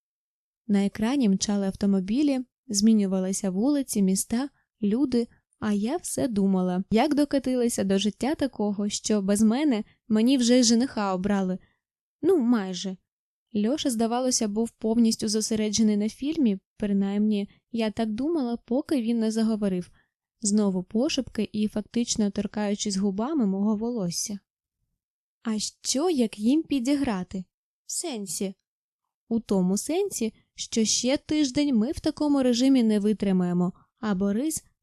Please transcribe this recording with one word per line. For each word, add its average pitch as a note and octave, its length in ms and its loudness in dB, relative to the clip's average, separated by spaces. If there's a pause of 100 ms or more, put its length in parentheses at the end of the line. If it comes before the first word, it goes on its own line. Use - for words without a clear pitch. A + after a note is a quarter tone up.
(680)
На G3+ 180 2
екрані A3+ 440 0
мчали G3 380 0
автомобілі, G3+ 720 0 (280)
змінювалися G3 800 2
вулиці, A#3+ 520 0
міста, G3+ 480 0 (320)
люди, A#3 460 0 (320)
а G#3+ 140 -2
я A3 240 -2
все - 300 -4
думала, F#3+ 640 0
як C4+ 240 4
докатилася B3+ 680 0
до G3 140 2
життя G#3+ 380 -2
такого, G#3 540 -2
що G#3 320 -2
без G3+ 200 2
мене A3 420 2 (240)
мені A#3 300 4
вже B3 220 4
й B3+ 40 6
жениха A3+ 500 2
обрали. F#3+ 440 0 (640)
Ну, F4 160 4
майже. F#3+ 600 0 (580)
Льоша, A#3 340 0
здавалося, A#3+ 580 0
був A3 220 -2
повністю A3+ 580 0
зосереджений G#3+ 720 0
на G#3 120 -2
фільмі, C4+ 500 -2 (180)
принаймні, G3+ 720 0 (220)
я A3 200 -2
так A3+ 180 -4
думала, B3 480 -2
поки C4+ 440 -2
він A#3 180 0
не A3 120 0
заговорив, G#3+ 600 -2 (500)
знову G3+ 420 2
пошепки A#3 680 -2
і G#3+ 160 0
фактично G#3+ 640 -2
торкаючись G#3 640 -4
губами G#3+ 480 0
мого G3+ 300 0
волосся. G#3 640 -6 (1040)
А A3 160 -4
що, - 500 -4
як B3 300 0
їм C4 240 2
підіграти? B3 800 -2 (420)
В - 60 -16
сенсі? G#3 640 -6 (760)
У A3+ 100 0
тому F#3+ 380 2
сенсі, E4 560 -2 (220)
що - 300 -2
ще B3 320 0
тиждень D4 580 0
ми A3 160 2
в - 80 -10
такому D4 440 0
режимі B3+ 400 4
не G#3+ 160 4
витримаємо, F#3 720 0 (260)
а G#3 160 -2
Борис G3+ 480 -2 (200)